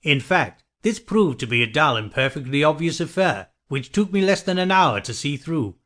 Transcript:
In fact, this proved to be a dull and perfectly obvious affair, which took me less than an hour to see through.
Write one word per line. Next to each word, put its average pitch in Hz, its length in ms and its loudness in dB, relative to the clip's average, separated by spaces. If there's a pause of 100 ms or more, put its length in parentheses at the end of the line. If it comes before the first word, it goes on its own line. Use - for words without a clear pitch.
In 143 180 2
fact, 139 440 -2 (180)
this 214 160 -2
proved 185 420 0
to 127 60 -6
be 117 160 2
a 117 40 2
dull 135 300 2
and 107 140 -6
perfectly 135 540 -2
obvious 156 340 0
affair, 156 500 -2 (200)
which 135 240 -6
took 202 200 0
me 196 80 2
less 190 220 2
than 185 160 -2
an 185 140 0
hour 156 280 4
to 113 140 -10
see 143 220 -6
through. 131 500 -4